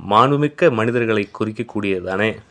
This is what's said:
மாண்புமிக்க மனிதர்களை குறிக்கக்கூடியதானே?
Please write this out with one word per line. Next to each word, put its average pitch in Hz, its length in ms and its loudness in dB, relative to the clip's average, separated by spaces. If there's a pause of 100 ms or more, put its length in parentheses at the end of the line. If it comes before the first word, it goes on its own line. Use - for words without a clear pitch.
மாண்புமிக்க 143 640 4
மனிதர்களை 113 580 0 (100)
குறிக்கக்கூடியதானே? 101 1000 -4 (140)